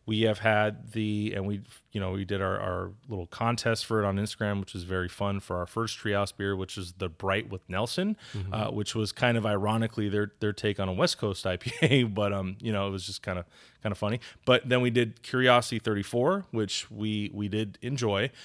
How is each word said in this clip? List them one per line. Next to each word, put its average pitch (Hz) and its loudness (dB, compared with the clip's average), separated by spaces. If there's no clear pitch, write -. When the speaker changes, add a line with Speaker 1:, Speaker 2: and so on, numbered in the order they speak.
Speaker 1:
We 110 0
have 110 4
had 107 2
the, 107 0
and 98 -2
we, 101 -4
you 104 -4
know, 95 -2
we 98 -2
did 98 -2
our, 98 0
our 92 -4
little 95 -6
contest 117 0
for 110 2
it - 4
on 98 2
Instagram, 104 0
which 98 -6
was 92 -6
very 90 -2
fun 101 -4
for 92 -6
our 87 -4
first 113 -4
Treehouse 101 -2
beer, 98 -2
which 92 -6
is 90 -10
the 92 -6
Bright 95 -2
with 95 -8
Nelson, 180 -2
Speaker 2:
Mm-hmm. 98 -6
Speaker 1:
uh, 107 -2
which 107 -4
was 110 0
kind 120 2
of 107 0
ironically 107 0
their, 104 0
their 104 0
take 104 -2
on 95 0
a 92 0
West 139 0
Coast 101 -2
I 90 0
P - -8
A, 127 6
<laughs> 120 2
but, 101 0
um, 95 -4
you 117 -2
know, 98 0
it - -4
was 95 -6
just - -10
kinda, 90 -4
kinda 104 -2
funny. 107 -2
But 127 6
then 127 4
we 123 4
did 117 0
Curiosity 123 6
thirty-four, 120 0
which 107 -2
we, 107 -2
we 104 -4
did 104 -2
enjoy, 120 0